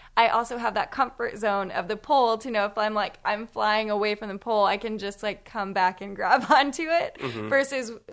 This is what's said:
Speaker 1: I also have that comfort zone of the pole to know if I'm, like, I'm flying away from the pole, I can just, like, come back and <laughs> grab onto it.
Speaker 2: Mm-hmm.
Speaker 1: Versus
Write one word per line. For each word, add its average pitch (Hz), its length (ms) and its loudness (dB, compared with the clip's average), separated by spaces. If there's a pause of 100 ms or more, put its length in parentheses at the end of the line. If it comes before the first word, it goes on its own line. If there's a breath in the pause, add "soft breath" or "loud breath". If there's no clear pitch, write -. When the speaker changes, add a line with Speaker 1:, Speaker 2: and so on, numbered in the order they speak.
(180 loud breath)
Speaker 1:
I 226 100 6
also 240 300 0
have 233 160 -2
that 202 180 -2
comfort 247 460 -2
zone 202 340 0
of 175 160 -4
the 208 80 -4
pole 247 440 2
to 247 120 -8
know 208 140 0
if 208 120 -6
I'm, 214 160 0
like, 208 300 -2
I'm 208 240 -4
flying 214 420 0
away 208 260 0
from 208 120 -10
the 196 100 -8
pole, 214 280 2
I 196 100 2
can 214 220 -6
just, 202 260 -8
like, 202 220 -6
come 196 260 -8
back 185 300 2
and 202 140 -12
<laughs> - 20 -14
grab 214 340 2
onto 277 320 4
it. 330 360 -2
Speaker 2:
Mm-hmm. - 280 -6
Speaker 1:
Versus 269 420 0 (240)